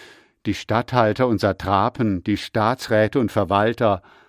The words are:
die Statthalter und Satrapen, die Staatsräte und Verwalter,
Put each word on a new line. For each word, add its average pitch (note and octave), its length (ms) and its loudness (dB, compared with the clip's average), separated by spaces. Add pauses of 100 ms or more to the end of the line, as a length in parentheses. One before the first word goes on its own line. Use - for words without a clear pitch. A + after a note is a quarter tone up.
(460)
die G#2 80 -2
Statthalter A#2 720 0
und A2 140 0
Satrapen, G2 840 0
die G#2 140 -2
Staatsräte A2 840 0
und A#2 140 0
Verwalter, G2+ 680 0 (260)